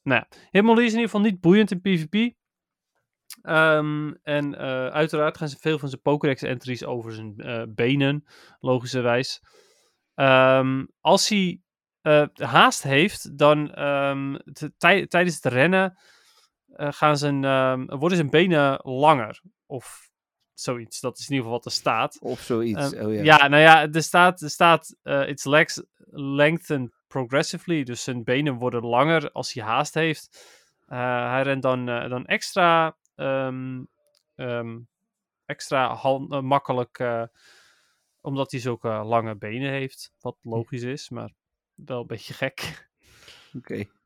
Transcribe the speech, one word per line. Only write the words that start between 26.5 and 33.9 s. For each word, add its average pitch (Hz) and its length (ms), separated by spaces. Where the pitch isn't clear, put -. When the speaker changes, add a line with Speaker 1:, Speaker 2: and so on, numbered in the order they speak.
Speaker 1:
progressively." 143 760
Dus 120 200
zijn 123 200
benen 135 340
worden 120 280
langer 143 460
als - 220
hij 117 100
haast 123 300
heeft. - 540
Eh, 123 460
hij 131 120
rent 135 180
dan, 127 280
eh, 120 200
dan 123 160
extra, 170 720
ehm, 131 680